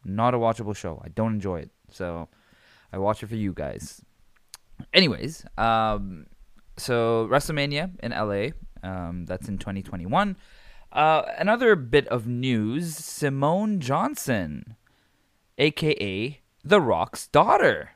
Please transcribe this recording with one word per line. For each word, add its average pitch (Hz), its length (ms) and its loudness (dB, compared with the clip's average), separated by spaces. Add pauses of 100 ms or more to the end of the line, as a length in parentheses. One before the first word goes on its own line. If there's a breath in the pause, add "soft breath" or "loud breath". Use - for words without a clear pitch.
Not 113 300 2
a - 20 2
watchable 113 380 0
show. 82 280 -10
I 82 60 -14
don't 110 240 0
enjoy 92 280 -4
it. 60 100 -16 (180)
So 85 400 -8 (640 soft breath)
I 95 60 -6
watch 104 240 0
it 107 40 -12
for 113 80 -8
you 101 160 -2
guys. 71 480 -10 (960)
Anyways, 156 500 0 (140)
um, 107 720 0 (500)
so 117 540 0
WrestleMania 147 720 0
in 117 100 -6
L 104 180 -2
A, 107 220 -2 (300)
um, 90 420 -8
that's 90 240 -8
in 98 80 -4
twenty 98 240 -6
twenty-one. 131 560 -2 (540 soft breath)
Uh, 156 320 4 (160)
another 220 360 4
bit 139 340 2
of 117 180 0
news, 127 680 0
Simone 160 840 0
Johnson, 123 960 -2 (800)
A 147 140 4
K - 280 0
A 101 420 -4 (220)
The 196 160 6
Rock's 101 460 0
daughter 165 720 4